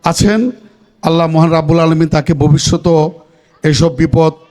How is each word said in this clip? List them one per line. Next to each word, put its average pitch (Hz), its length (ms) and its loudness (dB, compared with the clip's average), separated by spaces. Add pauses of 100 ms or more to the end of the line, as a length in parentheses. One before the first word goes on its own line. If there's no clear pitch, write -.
আছেন। 214 460 0 (520)
আল্লাহ 165 240 0
মহান 160 240 2
রাব্বুল 160 280 0
আলামিন 160 300 0
তাকে 156 260 -2
ভবিষ্যতেও 156 760 0 (500)
এইসব 156 340 0
বিপদ 160 360 0 (180)